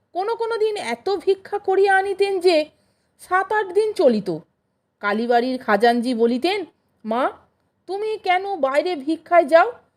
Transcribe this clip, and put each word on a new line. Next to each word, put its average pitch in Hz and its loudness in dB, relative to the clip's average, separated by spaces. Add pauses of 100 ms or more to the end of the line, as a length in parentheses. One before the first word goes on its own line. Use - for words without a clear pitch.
(140)
কোনো 403 -4
কোনো 453 -4
দিন 427 -2
এত 233 -8
ভিক্ষা 392 -4
করিয়া 392 2
আনিতেন 392 -2
যে 330 2 (540)
সাত 381 -2
আট 427 0
দিন 415 0
চলিত। 214 2 (640)
কালীবাড়ির 240 0
খাজানজি 240 2
বলিতেন, 254 0 (400)
"মা, 247 -2 (560)
তুমি 415 -6
কেন 381 -2
বাইরে 302 -2
ভিক্ষায় 320 0
যাও, 339 4 (240)